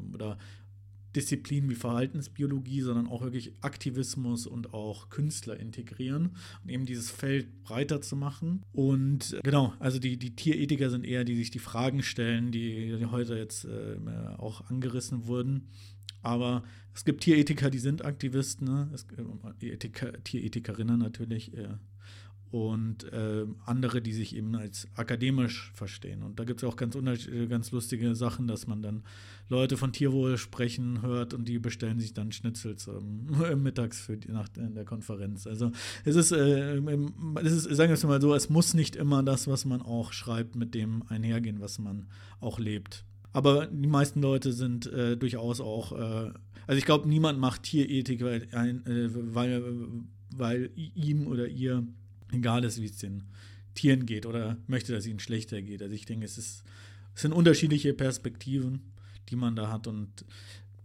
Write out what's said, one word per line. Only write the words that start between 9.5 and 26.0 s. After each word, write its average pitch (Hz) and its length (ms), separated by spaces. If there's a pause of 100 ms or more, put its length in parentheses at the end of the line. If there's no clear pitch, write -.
also 131 200
die, 127 180
die 120 180
Tierethiker 139 540
sind 123 160
eher, 123 200
die 120 120
sich 117 140
die 123 80
Fragen 127 440
stellen, 117 480
die, 113 460
die 117 140
heute 117 260
jetzt, 107 300
äh, 107 320 (400)
auch 107 320
angerissen 127 560
wurden. 123 420 (540)
Aber 120 400 (320)
es - 100
gibt - 200
Tierethiker, 147 440
die 131 100
sind 139 280
Aktivisten, 139 600
ne? 143 280
Es, - 120 (540)
äh, 120 60
Ethiker, - 480 (100)
Tierethikerinnen 117 760
natürlich, 113 540
äh, 104 240 (760)
und, 110 640
äh, 107 320 (220)
andere, 123 340
die 110 140
sich 107 200
eben 110 200
als 101 400
akademisch 123 800
verstehen. 101 480